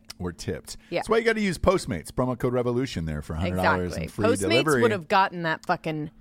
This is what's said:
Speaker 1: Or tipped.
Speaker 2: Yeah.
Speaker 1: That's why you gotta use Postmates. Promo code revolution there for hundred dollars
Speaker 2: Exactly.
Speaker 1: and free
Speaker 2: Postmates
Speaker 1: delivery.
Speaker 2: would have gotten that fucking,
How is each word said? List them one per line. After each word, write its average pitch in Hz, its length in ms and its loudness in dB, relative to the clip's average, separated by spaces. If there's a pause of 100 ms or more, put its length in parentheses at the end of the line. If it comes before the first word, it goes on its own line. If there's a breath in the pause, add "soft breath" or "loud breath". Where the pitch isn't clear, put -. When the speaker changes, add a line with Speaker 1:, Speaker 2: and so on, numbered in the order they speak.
(200)
Speaker 1:
Or 90 120 -4
tipped. - 460 -8 (120 soft breath)
Speaker 2:
Yeah. 165 100 -2
Speaker 1:
That's - 100 -6
why 220 80 4
you 226 60 2
gotta 220 180 2
use 190 160 0
Postmates. - 540 2
Promo 127 260 -2
code 123 160 0
revolution 123 520 -2
there 76 160 -4
for - 120 -10
hundred 90 240 -2
dollars 90 400 0
Speaker 2:
Exactly. 82 60 -6
Speaker 1:
and - 80 -10
free - 160 -2
Speaker 2:
Postmates 196 120 2
Speaker 1:
delivery. 302 420 4
Speaker 2:
would 233 100 4
have 175 160 -4
gotten 190 360 2
that 160 220 -4
fucking, 156 560 -4